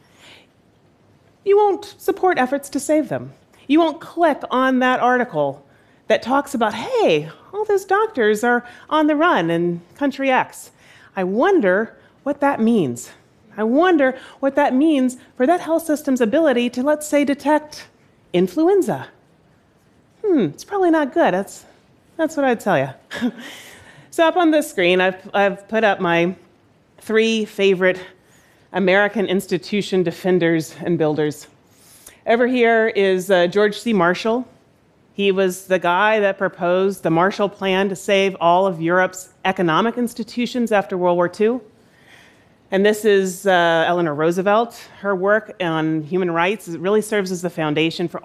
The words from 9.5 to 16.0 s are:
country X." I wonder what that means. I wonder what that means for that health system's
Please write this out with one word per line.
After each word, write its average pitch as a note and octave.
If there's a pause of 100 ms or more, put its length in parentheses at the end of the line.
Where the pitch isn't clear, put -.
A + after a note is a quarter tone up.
country C4+
X." - (460)
I F#3+
wonder A3 (240)
what C#4+
that C#4
means. G3 (480)
I G#3
wonder C#4 (240)
what C4+
that C4+
means C4 (180)
for B3+
that F4
health D#4+
system's C4+